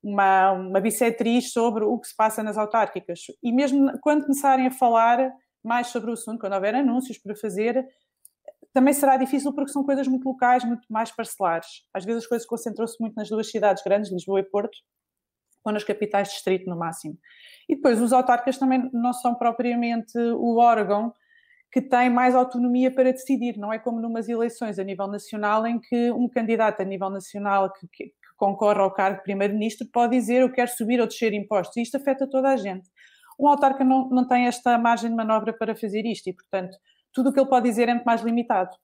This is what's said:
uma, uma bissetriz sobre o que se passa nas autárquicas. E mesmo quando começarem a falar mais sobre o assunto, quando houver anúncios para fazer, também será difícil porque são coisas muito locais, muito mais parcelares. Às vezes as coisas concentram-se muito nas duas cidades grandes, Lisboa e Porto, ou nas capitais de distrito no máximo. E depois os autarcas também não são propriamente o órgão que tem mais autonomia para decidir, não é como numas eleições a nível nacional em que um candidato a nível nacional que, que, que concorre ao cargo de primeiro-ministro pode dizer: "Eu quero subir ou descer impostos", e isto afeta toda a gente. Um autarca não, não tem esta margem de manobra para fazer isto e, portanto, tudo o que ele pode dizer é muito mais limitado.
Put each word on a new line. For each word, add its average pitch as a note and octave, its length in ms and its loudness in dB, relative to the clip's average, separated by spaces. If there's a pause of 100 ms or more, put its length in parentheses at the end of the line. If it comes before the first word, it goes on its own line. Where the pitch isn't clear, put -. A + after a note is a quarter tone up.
uma, G3 500 4
uma F#3 280 0
bissetriz A#3 720 0
sobre A3+ 320 0
o A3+ 140 0
que - 100 -14
se - 80 -18
passa A3 260 0
nas G#3+ 140 -6
autárquicas. G#3 640 -2 (220)
E A#3+ 100 -2
mesmo C#4 480 2
quando D4+ 220 2
começarem C4+ 440 2
a B3+ 40 2
falar A#3+ 600 2 (320)
mais A#3+ 260 -2
sobre A3+ 220 -6
o A#3 40 -4
assunto, A3+ 260 -10
quando G3 140 -4
houver G3 200 -2
anúncios C4 440 -2
para G3+ 180 -12
fazer, A3+ 500 -2 (880)
também C4+ 220 4
será C4+ 240 4
difícil C#4 340 -2
porque C#4 200 -4
são C#4 120 -2
coisas C#4 240 0
muito C4 180 -2
locais, B3 380 2
muito A#3 240 -4
mais A3 220 -4
parcelares. - 720 -6 (100)
Às F#3 140 -8
vezes A3+ 160 -4
as - 40 -16
coisas A#3 220 -4
concentram-se A3+ 500 -6
muito A3+ 160 -6
nas G#3+ 140 -8
duas A3 220 -4
cidades G3+ 340 0
grandes, G3+ 260 0
Lisboa F#3+ 300 -2
e - 20 -6
Porto, G#3 360 -4 (840)
ou G#3+ 80 -4
nas G#3 140 -4
capitais G3+ 440 -2
de - 80 -12
distrito F#3 340 -2
no E3+ 80 -6
máximo. E3 400 -10 (500)
E D4+ 80 0
depois B3+ 240 2
os A#3 100 0
autarcas B3+ 460 2
também C4 340 0
não B3 220 -2
são A#3+ 220 -2
propriamente A#3 840 -2
o A#3 380 0
órgão A3+ 560 4 (580)
que C4 100 0
tem B3 300 2
mais B3 240 4
autonomia B3+ 560 2
para C4 220 2
decidir, A#3+ 440 -2
não G#3 160 -6
é A3 60 -6
como A#3 200 -6
numas A3+ 300 -6
eleições A#3 500 -4
a F#3+ 60 -4
nível G3 220 -6
nacional G#3 600 -2
em A#3 140 -2
que A#3+ 320 0
um A#3+ 160 0
candidato A3 540 0
a - 20 -2
nível F#3+ 240 -6
nacional G3 640 -2
que, - 160 -20
que, - 200 -16
que - 280 -20
concorre G3+ 420 0
ao F#3+ 140 2
cargo G3 240 0
de G3 60 -16
primeiro-ministro G#3 680 -4
pode A#3+ 240 2
dizer: B3 280 2
"Eu B3+ 100 2
quero B3 180 0
subir A#3+ 300 0
ou G#3+ 60 2
descer A3+ 260 -2
impostos", G#3 460 -4
e - 20 -4
isto A#3 160 -6
afeta C4+ 320 -2
toda C4+ 220 0
a C4 80 2
gente. F#3+ 320 -8 (500)
Um D4 80 4
autarca C4+ 360 4
não, C4 260 4
não B3 180 2
tem B3 180 2
esta A#3+ 300 2
margem A#3 320 2
de A3+ 80 -2
manobra A3 340 0
para A3 240 -4
fazer G#3+ 300 -4
isto A3 220 -6
e, F#3 80 -6
portanto, F#3 420 -8 (340)
tudo C4 200 0
o - 20 -8
que C4+ 80 4
ele C4+ 80 2
pode B3 180 4
dizer A#3 220 2
é A#3+ 60 2
muito A#3+ 100 -4
mais A3+ 160 2
limitado. A3+ 640 -2